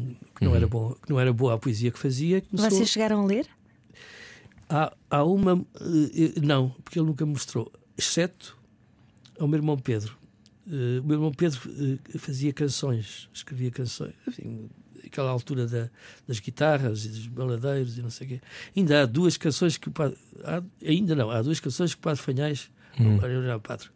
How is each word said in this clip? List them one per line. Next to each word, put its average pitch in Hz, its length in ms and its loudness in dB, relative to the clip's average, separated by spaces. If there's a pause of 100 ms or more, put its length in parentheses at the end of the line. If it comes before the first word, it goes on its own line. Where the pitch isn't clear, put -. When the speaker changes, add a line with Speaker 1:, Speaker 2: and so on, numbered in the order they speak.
(360)
Speaker 1:
que - 80 -2
não 92 80 6
Speaker 2:
Uhum. 87 60 6
Speaker 1:
era 85 100 6
bom, 113 280 0
que - 140 -20
não 143 100 2
era 127 120 4
boa 117 220 4
a 113 40 2
poesia 117 340 0
que - 80 -12
fazia. 156 420 0
Começou 208 300 2
Speaker 3:
Vocês 196 180 4
chegaram 214 320 2
a 202 40 2
ler? 208 220 2 (1200)
Speaker 1:
Há, 151 240 0 (160)
há 147 140 4
uma, 185 420 4 (140)
eh, 160 560 2
eh, 170 60 0
não, 135 300 4 (120)
porque - 160 -6
ele 160 80 2
nunca 156 180 -2
mostrou, 131 460 -4 (260)
exceto - 600 -2 (840)
ao 151 80 0
meu 156 120 2
irmão 151 180 0
Pedro. 110 400 -4 (520)
Eh, 127 300 -2
o 131 60 -6
meu 147 100 2
irmão 151 160 0
Pedro, 139 280 0 (540)
eh, - 40 -8
fazia 139 340 -4
canções, 131 840 -4
escrevia 127 380 -6
canções, - 420 -8 (140)
enfim, 113 420 -10 (360)
aquela 135 260 -4
altura 123 360 -2
da, 117 220 -4 (380)
das 117 140 -6
guitarras 131 640 0
e 107 40 -8
dos 113 180 -12
baladeiros 123 720 -4
e 123 40 -8
não 120 80 -6
sei 131 180 -12
o - 40 -12
quê. 127 100 -10 (340)
Ainda 147 280 6
há - 20 6
duas 160 320 2
canções 160 400 2
que - 100 -12
o 147 40 -8
padre, 143 260 -2 (260)
há, 165 180 -4 (240)
ainda 160 300 2
não, 117 160 2
há 113 100 0
duas 151 200 0
canções 165 320 -2
que - 60 -12
o - 40 -20
padre 151 180 -2
Fanhais, 143 480 -2 (300)
Speaker 2:
Hum. 107 180 6
Speaker 1:
agora 123 140 0
eu 127 140 -2
já 120 140 -4
padre, 113 360 -12